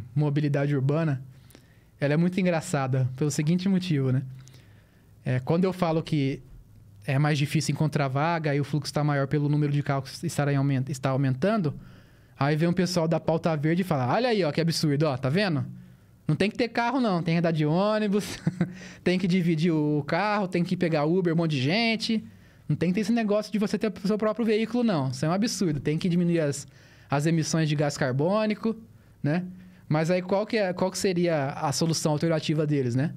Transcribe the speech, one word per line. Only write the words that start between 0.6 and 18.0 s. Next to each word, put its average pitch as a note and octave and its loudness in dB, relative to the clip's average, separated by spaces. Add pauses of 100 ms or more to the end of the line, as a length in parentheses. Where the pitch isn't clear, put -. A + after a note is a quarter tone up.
urbana, C#3+ 0 (800)
ela D3 0
é - 2
muito F3+ 0
engraçada C#3 0
pelo D3+ 0
seguinte E3+ 0
motivo, F3 2
né? B2+ 2 (1040)
É, B2+ 0
quando D#3+ 0
eu F#3 0
falo E3 0
que C#3+ -2 (640)
é C3+ 0
mais D3+ 2
difícil D3 0
encontrar C#3+ 0
vaga D#3 0
e C#3+ 0
o C#3 0
fluxo D3 -4
tá D3 0
maior C#3+ 0
pelo D3 0
número D3 2
de C#3+ 2
carros C#3 -6
estarem C#3+ 0
aument-, C3+ 0
está C#3+ -4
aumentando, C#3 0 (640)
aí D3 0
vem E3+ 2
um F3 2
pessoal F3 0
da D#3+ 0
pauta D#3+ 0
verde D#3+ 0
e - -4
fala, C3 0
"Olha A#3+ 2
aí, G#3 2
ó, D3 0
que - -2
absurdo, D#3 2
ó, C3+ 0
tá C3 -2
vendo? D#3+ 0 (640)
Não D#3 2
tem F#3+ 2
que - -8
ter A#3 0
carro, A#3+ 0
não. F#3 2
Tem E3 0
que E3+ 2
andar E3 2
de D3+ 2
ônibus, G#3 0 (320)